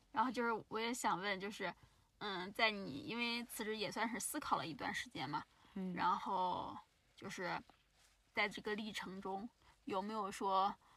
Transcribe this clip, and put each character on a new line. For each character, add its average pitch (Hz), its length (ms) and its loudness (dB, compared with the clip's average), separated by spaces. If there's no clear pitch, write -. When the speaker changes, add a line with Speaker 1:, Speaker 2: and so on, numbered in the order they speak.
Speaker 1:
然 220 120 2
后 262 60 2
就 240 140 0
是 226 240 2
我 214 100 -2
也 233 140 0
想 214 280 2
问， 196 200 2
就 202 100 -2
是， 190 220 -2
嗯， 349 340 -4
在 220 180 6
你， 190 360 -4
因 214 100 -4
为 233 280 0
辞 - 200 -6
职 214 120 0
也 202 140 -2
算 220 200 0
是 226 80 -2
思 - 220 -2
考 - 160 2
了 139 100 0
一 156 80 -4
段 190 180 0
时 - 160 -4
间 135 220 -4
嘛， - 140 -2
Speaker 2:
嗯。 185 200 -2
Speaker 1:
然 180 240 4
后 185 580 0
就 - 140 -10
是 175 280 -2
在 208 140 2
这 - 120 -6
个 214 140 -2
历 214 180 -2
程 190 300 -6
中， 196 260 -4
有 196 180 0
没 208 100 -4
有 202 180 0
说 196 440 4